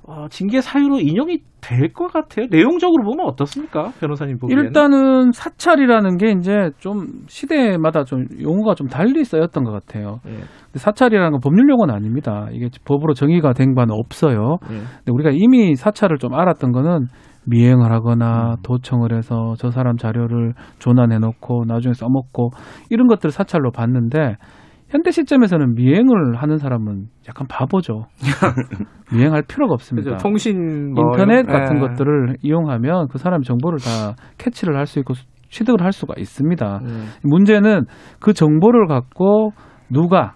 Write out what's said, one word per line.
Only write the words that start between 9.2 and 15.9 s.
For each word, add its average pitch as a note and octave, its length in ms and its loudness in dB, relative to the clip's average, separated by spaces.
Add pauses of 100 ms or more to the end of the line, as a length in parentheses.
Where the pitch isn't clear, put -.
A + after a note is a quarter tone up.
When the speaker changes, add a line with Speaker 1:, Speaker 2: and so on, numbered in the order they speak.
Speaker 2:
쓰였던 D#3+ 380 -2
것 A#2 80 -4
같아요. G#2 560 -10
Speaker 1:
예. G#2 60 -14
Speaker 2:
근데 - 480 -16
사찰이라는 G#3 500 2
건 C#3+ 100 -2
법률 F3+ 300 4
용어는 G#3+ 240 2
아닙니다. G#2+ 560 -6
이게 A#2+ 180 -8 (160)
법으로 D3 300 -2
정의가 D3+ 380 2
된 C3 240 2
바는 A#2 180 2
없어요. A#2+ 640 -2 (160)
Speaker 1:
예. - 20 -10
Speaker 2:
근데 A2+ 380 -8
우리가 D3 200 2
이미 G3+ 440 4
사찰을 F#3 420 -2